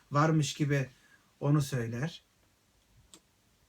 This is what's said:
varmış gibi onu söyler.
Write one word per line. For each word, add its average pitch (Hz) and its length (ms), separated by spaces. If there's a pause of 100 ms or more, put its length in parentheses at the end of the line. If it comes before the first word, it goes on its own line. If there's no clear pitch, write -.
(100)
varmış 151 440
gibi 143 360 (500)
onu 143 220
söyler. 123 640 (1400)